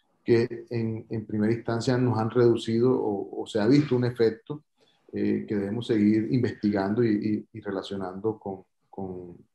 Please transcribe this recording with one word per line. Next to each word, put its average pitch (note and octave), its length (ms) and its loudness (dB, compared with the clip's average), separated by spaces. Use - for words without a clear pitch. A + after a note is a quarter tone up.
que A#2 460 0
en, A2+ 400 -4
en A2+ 160 -6
primera G#2+ 300 0
instancia A#2+ 420 -2
nos B2 220 2
han A2+ 100 0
reducido A#2 640 4
o, G#2+ 500 -4
o - 40 -12
se G#2+ 140 -2
ha G#2 60 2
visto C#3+ 300 4
un B2 80 2
efecto, A#2+ 600 -2
eh, G#2 380 -2
que G#2+ 80 -2
debemos G2+ 300 -4
seguir A2 440 4
investigando G#2 720 0
y, G#2+ 500 0
y, A2 60 -14
y - 40 -14
relacionando G2 760 -6
con, F#2+ 260 -10
con, F2+ 460 -10